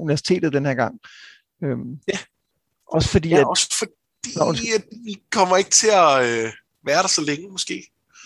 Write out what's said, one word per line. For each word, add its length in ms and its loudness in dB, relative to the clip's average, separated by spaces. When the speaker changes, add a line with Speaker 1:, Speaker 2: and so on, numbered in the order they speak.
Speaker 1:
universitetet 520 -2
den 140 -2
her 80 -2
gang. 200 -2
Øhm, 340 -6
Speaker 2:
Ja. 100 -6
Speaker 1:
også 220 0
fordi, 200 0
Speaker 2:
Ja, 120 4
Speaker 1:
at 60 4
Speaker 2:
også 320 -4
fordi, 140 -8
Speaker 1:
Nå, 80 0
undskyld. 300 -2
Speaker 2:
at 100 -2
vi 180 -14
kommer 240 4
ikke 140 0
til 220 4
at, 360 6
øh, 240 -2
være 160 2
der 60 -2
så 140 0
længe, 260 -4
måske. 420 -10